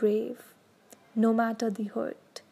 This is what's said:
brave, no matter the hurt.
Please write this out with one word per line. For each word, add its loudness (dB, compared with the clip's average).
brave, 0
no 6
matter 0
the -4
hurt. -8